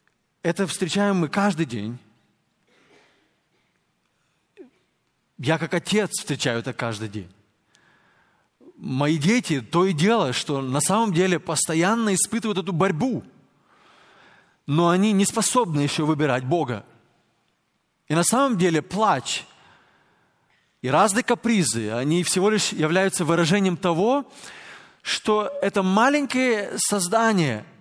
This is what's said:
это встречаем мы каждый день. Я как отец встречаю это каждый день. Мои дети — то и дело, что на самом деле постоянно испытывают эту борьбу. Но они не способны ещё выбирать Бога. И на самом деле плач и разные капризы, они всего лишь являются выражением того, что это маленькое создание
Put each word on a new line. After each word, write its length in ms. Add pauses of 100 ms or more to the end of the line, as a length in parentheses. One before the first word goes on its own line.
(420)
это 240
встречаем 520
мы 100
каждый 400
день. 320 (3500)
Я 220
как 160
отец 420
встречаю 420
это 140
каждый 360
день. 200 (1500)
Мои 400
дети — 440
то 240
и 80
дело, 400
что 280
на 200
самом 320
деле 260
постоянно 720
испытывают 440
эту 160
борьбу. 500 (1400)
Но 220
они 240
не 120
способны 560
ещё 240
выбирать 380
Бога. 420 (1200)
И 80
на 80
самом 340
деле 240
плач 640 (1400)
и 80
разные 340
капризы, 680
они 320
всего 260
лишь 240
являются 520
выражением 520
того, 540 (680)
что 500 (100)
это 200
маленькое 960
создание 880 (160)